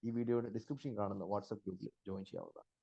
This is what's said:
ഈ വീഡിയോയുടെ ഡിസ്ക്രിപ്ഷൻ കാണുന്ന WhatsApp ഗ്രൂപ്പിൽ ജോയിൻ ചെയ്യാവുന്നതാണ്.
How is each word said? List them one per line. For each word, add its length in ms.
ഈ 80
വീഡിയോയുടെ 380
ഡിസ്ക്രിപ്ഷൻ 480
കാണുന്ന 280
WhatsApp 360
ഗ്രൂപ്പിൽ 280
ജോയിൻ 200
ചെയ്യാവുന്നതാണ്. 440